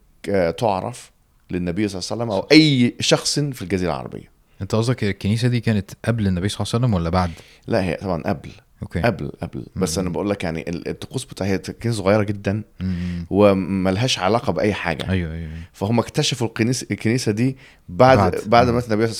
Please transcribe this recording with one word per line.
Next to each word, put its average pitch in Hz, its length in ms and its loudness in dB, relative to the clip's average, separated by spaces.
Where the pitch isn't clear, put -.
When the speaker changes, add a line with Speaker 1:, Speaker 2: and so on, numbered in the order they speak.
Speaker 1:
آه، 95 220 2
تعرف 104 600 -2
للنبي 87 380 -2
صلى 95 100 -8
الله 87 120 -8
عليه 110 120 -4
وسلم 120 80 -4
أو 98 220 -2
أي 143 480 6
شخص - 380 0
في 143 240 -4
الجزيرة 90 280 -2
العربية. 64 400 -8
Speaker 2:
أنت 98 120 -4
قصدك 117 300 0
الكنيسة 107 440 0
دي 120 120 0
كانت 107 300 0
قبل 113 220 0
النبي 92 220 0
صلى - 120 -6
الله 101 140 -4
عليه 117 100 2
وسلم 120 100 4
ولا 82 160 0
بعد؟ 90 200 2
Speaker 1:
لا، 95 180 0
هي 85 100 -2
طبعا 92 280 -4
قبل. 78 280 -6
Speaker 2:
أوكي. - 180 -6
Speaker 1:
قبل، 76 320 -2
قبل. 65 240 -8
بس 90 220 -2
Speaker 2:
مم. 95 60 0
Speaker 1:
أنا 87 80 -4
بقول 87 180 -2
لك 101 140 -4
يعني 82 240 -4
ال-، 85 200 -6
الطقوس - 360 -8
بتاعها - 260 -6
هي 95 80 0
كنيسة 117 400 -6
صغيرة 101 240 4
جدا 101 400 -4
Speaker 2:
مم. 87 500 -4
Speaker 1:
وملهاش 98 880 2
علاقة 98 340 0
بأي 98 220 0
حاجة. 80 360 -4
Speaker 2:
أيوة، 87 220 -2
أيوة، 80 180 -8
أيوة. 82 120 -12
Speaker 1:
فهم 110 260 0
اكتشفوا 120 500 -2
الكنيس-، 117 420 -2
الكنيسة 110 420 0
دي 127 240 0
بعد، 110 300 8
Speaker 2:
بعد. 92 280 2
Speaker 1:
بعد 120 200 6
Speaker 2:
مم. 123 40 4
Speaker 1:
ما 117 40 2
مات 120 100 0
النبي 110 220 2
صلى 113 60 -2
الله 104 80 -10